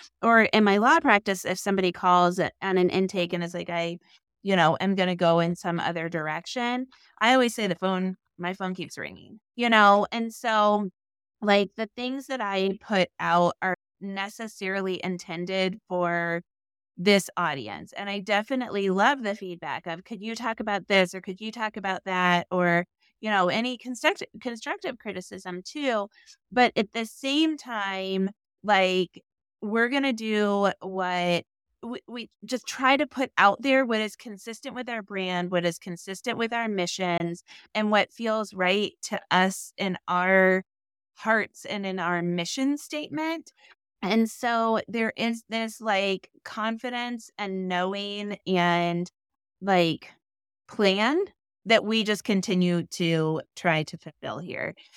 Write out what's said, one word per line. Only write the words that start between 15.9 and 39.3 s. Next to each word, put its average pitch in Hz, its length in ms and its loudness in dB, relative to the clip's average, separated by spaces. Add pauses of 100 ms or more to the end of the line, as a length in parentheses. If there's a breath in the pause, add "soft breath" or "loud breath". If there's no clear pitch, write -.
this 190 400 4
audience. 147 560 -6
And 202 180 -10
I 202 100 -6
definitely 208 680 -2
love 240 340 2
the 202 120 -4
feedback 170 520 -10
of, 165 160 -10
"Could 196 180 -14
you 220 140 -8
talk 226 240 -6
about 208 280 -4
this?" 190 260 4
or, 185 60 -12
"Could 190 200 -12
you 220 120 -8
talk 220 240 -6
about 190 280 -6
that?" 180 460 2
or, 175 360 2 (340)
you 214 100 -6
know, 190 180 2
any 233 300 -2
constructi-, - 480 -4 (140)
constructive 269 580 -8
criticism 185 680 -10
too. 240 440 -2 (440 soft breath)
But 247 240 4
at 220 160 0
the 226 140 -4
same 302 500 0
time, 196 760 -4 (320)
like, 185 600 2 (400)
we're 226 260 0
gonna 277 240 0
do 208 580 0 (100)
what 180 640 -2 (380)
we, 233 260 -10
we 233 220 -12 (140)
just 247 220 -4
try 269 300 2
to 294 100 2
put 254 320 -4
out 202 240 6
there, 269 240 4
what 226 140 0
is 214 160 -6
consistent 233 600 -14
with 247 120 -8
our 233 140 -8
brand, 185 500 -4
what 175 120 2
is 170 140 -2
consistent 190 600 -8
with 226 140 -2
our 233 160 -4
missions, 175 720 -2 (320 loud breath)
and 214 160 0
what 208 220 2
feels 220 420 -4
right 185 380 0 (100)
to - 180 -8 (100)